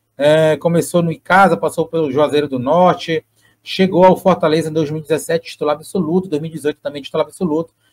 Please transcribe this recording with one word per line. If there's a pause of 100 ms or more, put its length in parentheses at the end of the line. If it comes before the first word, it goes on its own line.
(180)
é,
começou
no
Icasa,
passou
pelo
Juazeiro
do
Norte, (380)
chegou
ao
Fortaleza
em
dois
mil
e
dezessete,
titular
absoluto,
dois
mil
e
dezoito
também
titular
absoluto, (220)